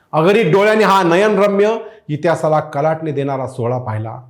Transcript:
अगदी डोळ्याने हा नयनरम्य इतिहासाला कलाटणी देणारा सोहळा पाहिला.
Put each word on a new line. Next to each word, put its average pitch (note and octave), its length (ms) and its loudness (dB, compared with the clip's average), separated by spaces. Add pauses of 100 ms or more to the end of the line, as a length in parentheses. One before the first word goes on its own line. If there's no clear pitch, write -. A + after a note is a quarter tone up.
(120)
अगदी F#3 400 2
डोळ्याने G#3 320 4
हा F#3+ 180 4
नयनरम्य G3+ 760 2 (320)
इतिहासाला D#3 520 0
कलाटणी D#3 520 -4
देणारा C3+ 340 -4
सोहळा B2 320 -4
पाहिला. A2+ 520 -8